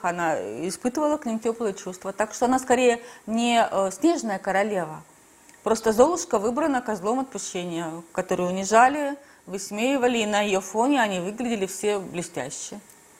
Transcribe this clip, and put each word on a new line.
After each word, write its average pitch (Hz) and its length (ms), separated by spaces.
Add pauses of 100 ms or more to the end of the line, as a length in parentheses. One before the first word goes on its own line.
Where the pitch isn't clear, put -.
она 170 320 (320)
испытывала 294 500
к 302 80
ним 220 120
теплые 226 360
чувства, 190 380
так 214 220
что 247 120
она 254 120
скорее 247 420 (260)
не, 233 440
э, 190 220
Снежная 233 460
Королева. 185 640 (600)
Просто 220 300
Золушка 269 460
выбрана 247 420
козлом 214 400
отпущения, 175 720 (220)
которую 180 380
унижали, 247 680 (300)
высмеивали, 233 720
и 214 80
на 208 160
ее 196 180
фоне 247 420
они 196 180
выглядели 214 460
все 208 320
блестяще. 165 840 (400)